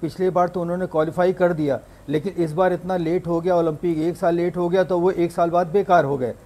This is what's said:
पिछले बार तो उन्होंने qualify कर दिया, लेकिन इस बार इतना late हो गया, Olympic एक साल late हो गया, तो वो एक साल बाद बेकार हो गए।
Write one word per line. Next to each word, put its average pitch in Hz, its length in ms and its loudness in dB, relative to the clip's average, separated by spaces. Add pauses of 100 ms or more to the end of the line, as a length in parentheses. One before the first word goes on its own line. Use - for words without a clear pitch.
पिछले 185 300 -2
बार 175 180 2
तो 180 120 -6
उन्होंने 175 260 -4
qualify 170 460 0
कर 175 200 2
दिया, 147 280 0 (280)
लेकिन 151 240 -2
इस 170 200 -2
बार 180 200 2
इतना 180 240 -4
late 175 300 -2
हो 170 140 0
गया, 175 160 0
Olympic 165 420 0
एक 160 180 -2
साल 170 180 0
late 170 220 -2
हो 175 120 -2
गया, 185 160 2
तो 180 140 0
वो 180 120 2
एक 170 220 -2
साल 170 180 0
बाद 175 160 2
बेकार 175 380 4
हो 139 140 -2
गए। 120 160 -4 (100)